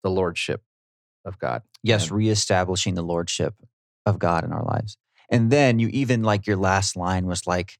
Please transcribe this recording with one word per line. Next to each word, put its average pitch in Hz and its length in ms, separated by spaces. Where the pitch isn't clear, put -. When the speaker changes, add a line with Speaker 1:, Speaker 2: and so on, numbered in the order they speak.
Speaker 1:
the 98 80
lordship 92 520
of 98 140
God. 62 240
Speaker 2:
Yes, 107 260
Speaker 1:
And 85 80
Speaker 2:
reestablishing 95 800
the 87 80
lordship 85 520
of 107 120
God 85 260
in 82 80
our 78 120
lives. - 320
And 113 200
then 131 300
you 117 80
even, 123 340
like, 104 240
your 104 100
last 95 400
line 92 300
was 90 200
like 90 340